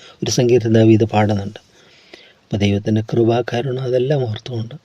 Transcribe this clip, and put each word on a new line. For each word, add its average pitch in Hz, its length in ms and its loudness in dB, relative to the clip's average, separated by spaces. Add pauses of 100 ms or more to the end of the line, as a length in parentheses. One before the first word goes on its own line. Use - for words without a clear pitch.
(240)
ഒരു - 80 -4
സങ്കീർത്തനം 120 420 2
ദാവീദ് 110 300 6
പാടുന്നുണ്ട്. 104 560 -2 (800)
അപ്പോൾ - 200 -8
ദൈവത്തിൻ്റെ 101 440 0
കൃപ, 117 400 0
കരുണ, 123 380 -6
അതെല്ലാം 127 440 -2
ഓർത്തുകൊണ്ട് 117 600 -8